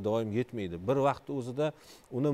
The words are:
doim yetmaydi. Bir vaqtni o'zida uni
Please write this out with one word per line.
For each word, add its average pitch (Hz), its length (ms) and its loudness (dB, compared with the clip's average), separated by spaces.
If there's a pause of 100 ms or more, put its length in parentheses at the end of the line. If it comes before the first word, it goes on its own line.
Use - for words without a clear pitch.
doim 110 340 2
yetmaydi. 104 380 -2 (120)
Bir 135 100 4 (100)
vaqtni 135 320 -2
o'zida 127 320 -2 (400)
uni 139 220 2